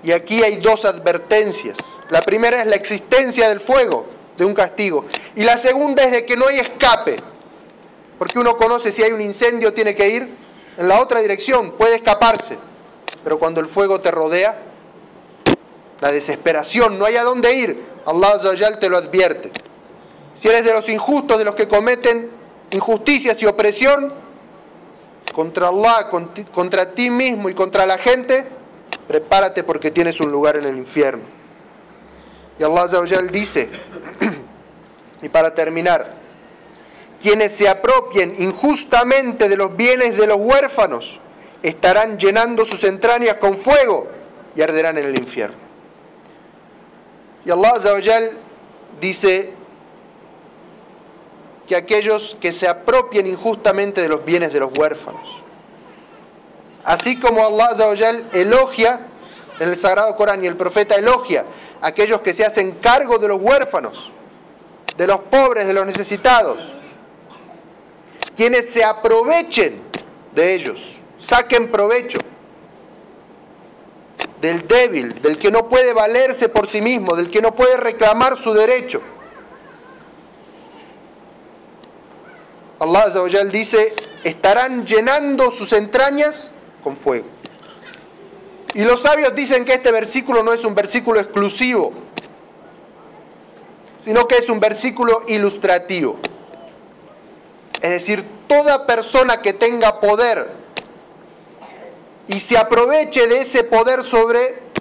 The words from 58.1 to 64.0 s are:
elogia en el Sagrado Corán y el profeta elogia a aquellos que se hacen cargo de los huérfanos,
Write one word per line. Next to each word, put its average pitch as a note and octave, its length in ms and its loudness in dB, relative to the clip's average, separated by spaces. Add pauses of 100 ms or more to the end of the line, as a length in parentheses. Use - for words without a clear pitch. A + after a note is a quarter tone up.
elogia A#3 640 2 (600)
en E3 100 -2
el F3 80 -4
Sagrado G3 380 0
Corán G#3 280 0
y F3+ 40 -2
el F3 80 -4
profeta F#3 400 0
elogia G3+ 500 0 (360)
a D3+ 60 -4
aquellos G#3 340 0
que F#3 120 -2
se G#3+ 120 0
hacen F#3+ 360 -2
cargo A#3+ 380 2
de G#3+ 80 0
los G3 120 0
huérfanos, F#3+ 720 -2 (840)